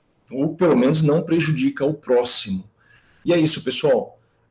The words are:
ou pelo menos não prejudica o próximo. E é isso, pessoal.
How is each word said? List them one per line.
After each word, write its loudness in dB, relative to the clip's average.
ou -4
pelo 2
menos 2
não 2
prejudica -2
o 0
próximo. -2
E 0
é 4
isso, 0
pessoal. 0